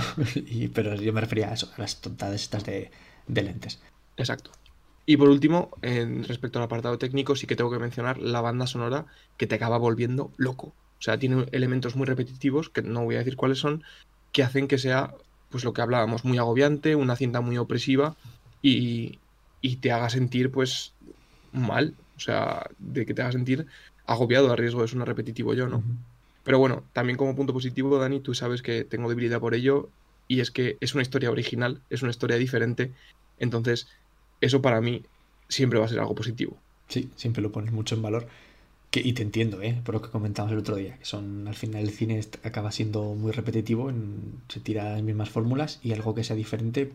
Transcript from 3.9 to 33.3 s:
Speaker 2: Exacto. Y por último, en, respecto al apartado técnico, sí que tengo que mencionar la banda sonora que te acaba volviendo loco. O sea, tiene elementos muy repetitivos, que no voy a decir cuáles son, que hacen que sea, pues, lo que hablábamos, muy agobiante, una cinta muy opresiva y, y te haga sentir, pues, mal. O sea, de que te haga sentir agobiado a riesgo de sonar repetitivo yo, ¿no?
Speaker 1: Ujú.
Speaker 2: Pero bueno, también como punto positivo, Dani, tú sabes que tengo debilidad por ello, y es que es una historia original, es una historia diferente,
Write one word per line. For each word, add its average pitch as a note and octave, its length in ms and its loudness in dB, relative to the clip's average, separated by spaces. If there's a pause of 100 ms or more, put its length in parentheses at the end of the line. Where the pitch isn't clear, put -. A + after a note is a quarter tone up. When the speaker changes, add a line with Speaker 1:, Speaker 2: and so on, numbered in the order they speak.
Speaker 2:
Exacto. A#2+ 340 -4 (560)
Y D3+ 100 10
por C#3+ 120 10
último, D3+ 420 6 (100)
en, A#2+ 440 -2
respecto A#2+ 340 -4
al A#2 60 0
apartado A#2 340 -2
técnico, C3+ 360 0
sí C3+ 120 -6
que - 80 0
tengo A#2+ 160 0
que A#2+ 80 -2
mencionar A#2+ 400 -4
la A#2+ 220 0
banda B2 260 0
sonora B2+ 400 -4 (300)
que A2 100 0
te A2 80 2
acaba A2+ 240 2
volviendo A#2+ 580 0
loco. B2+ 300 -2 (320)
O - 20 -14
sea, A2 160 0
tiene B2+ 340 2
elementos B2+ 440 0
muy C3 100 0
repetitivos, C3 640 -2
que - 140 0
no A#2 220 0
voy A#2 100 0
a A#2 40 0
decir B2+ 160 -2
cuáles C3 220 2
son, D3 240 -2 (500)
que C#3+ 120 4
hacen C3+ 240 2
que C#3 100 4
sea, C3 380 0 (340)
pues, B2 140 -6
lo A#2 100 0
que - 80 -2
hablábamos, A2+ 440 2
muy B2 120 2
agobiante, C#3+ 580 4
una B2+ 200 4
cinta B2 260 0
muy A#2+ 160 0
opresiva C3+ 600 2 (440)
y, A#2+ 560 2 (440)
y B2+ 160 -2
te B2 140 0
haga A#2 200 2
sentir, B2+ 400 2
pues, C3 420 -2 (600)
mal. B2+ 420 0 (200)
O - 40 -20
sea, - 580 -2
de - 300 -4
que - 80 -4
te B2+ 80 -2
haga B2 80 -2
sentir C3 340 0 (400)
agobiado A#2+ 460 4
a A#2+ 60 4
riesgo A#2+ 260 0
de A2+ 60 0
sonar B2 180 -4
repetitivo A#2 480 -2
yo, B2+ 140 0
¿no? B2+ 80 -2
Speaker 1:
Ujú. A2+ 100 -2 (560)
Speaker 2:
Pero C3 160 6
bueno, C3 240 4 (100)
también B2 240 0
como C3+ 180 0
punto C3 180 0
positivo, C3 440 0
Dani, C3+ 220 0
tú C3 160 -4
sabes B2 260 -2
que A#2 220 -2
tengo A#2+ 260 -4
debilidad A#2+ 300 0
por A2+ 160 2
ello, C#3 340 4 (380)
y B2+ 140 2
es A#2+ 100 -2
que B2 300 -2
es B2+ 120 -2
una C#3+ 80 0
historia B2+ 300 0
original, B2 580 -2
es B2 140 -4
una A#2+ 80 0
historia A#2+ 260 0
diferente, B2 540 0 (480)